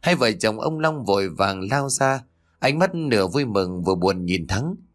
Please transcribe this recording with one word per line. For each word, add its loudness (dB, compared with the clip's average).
Hai 2
vợ 2
chồng 0
ông -2
Long 0
vội 2
vàng -2
lao 0
ra, 0
ánh 2
mắt 2
nửa 2
vui -2
mừng -2
vừa 2
buồn 0
nhìn -2
Thắng. -4